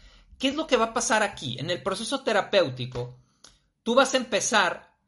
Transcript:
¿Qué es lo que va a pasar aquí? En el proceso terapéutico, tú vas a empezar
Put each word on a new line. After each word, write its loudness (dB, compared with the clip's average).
¿Qué 0
es -2
lo -2
que 2
va 4
a -4
pasar 2
aquí? -4
En -6
el -4
proceso -4
terapéutico, 0
tú 0
vas 4
a 4
empezar 0